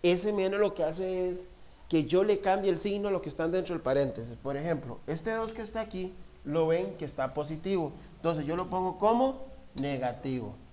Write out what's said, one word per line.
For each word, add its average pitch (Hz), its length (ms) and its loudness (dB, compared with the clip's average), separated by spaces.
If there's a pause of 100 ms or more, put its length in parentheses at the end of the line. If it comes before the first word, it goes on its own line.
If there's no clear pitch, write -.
ese 180 300 4
menos 196 260 2
lo 202 140 4
que 165 100 -2
hace 180 460 -2
es 180 180 -8 (400)
que 160 160 4
yo 185 220 4
le 202 160 4
cambie 196 280 4
el 165 100 2
signo 202 280 0
a 202 40 0
lo 175 100 0
que 160 80 -8
están 165 240 -2
dentro 175 200 0
del 160 80 -4
paréntesis. 123 640 0
Por 139 140 -2
ejemplo, 147 500 -2
este 160 240 -2
dos 226 220 -2
que 226 80 -8
está 214 180 -6
aquí, 185 340 -6 (300)
lo 160 240 2
ven 180 300 2
que 156 80 -6
está 131 280 -4
positivo. 156 600 -2 (240)
Entonces 156 280 0
yo 165 120 0
lo 180 120 -4
pongo 185 300 -2
como 240 460 4 (300)
negativo. 127 800 -2 (200)